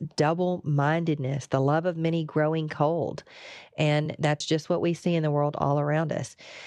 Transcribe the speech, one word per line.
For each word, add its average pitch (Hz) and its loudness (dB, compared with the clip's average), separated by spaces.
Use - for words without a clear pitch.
double-mindedness, 156 0
the 135 2
love 147 2
of 180 0
many 165 0
growing 156 0
cold. 151 0
And 151 2
that's 151 0
just 160 0
what 170 0
we 170 2
see 175 0
in 160 2
the 151 2
world 147 0
all 143 2
around 147 0
us. - -6